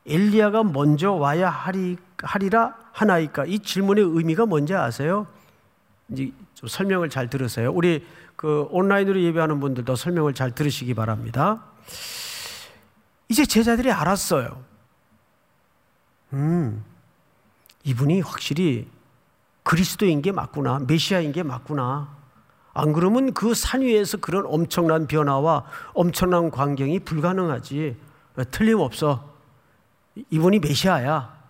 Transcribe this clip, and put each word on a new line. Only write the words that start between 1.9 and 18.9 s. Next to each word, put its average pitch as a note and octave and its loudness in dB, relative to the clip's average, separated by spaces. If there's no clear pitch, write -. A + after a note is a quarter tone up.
하리라 G3+ 0
하나이까?" E3 2
이 F#3+ -2
질문의 G3 2
의미가 E3 2
뭔지 D#3 0
아세요? E3 -2
이제 C3+ -6
좀 - -14
설명을 F#3+ 0
잘 B2 -4
들으세요. B2+ -2
우리 E3+ 2
그 D3 -2
온라인으로 G3 2
예배하는 D#3+ 2
분들도 B2+ -2
설명을 D#3 0
잘 C3 -2
들으시기 B2+ -2
바랍니다. A#2 -2
이제 G#3 2
제자들이 A#3 2
알았어요. D#3+ 0
"음, C#3 -2
이분이 C#3+ 0
확실히 C#3+ -4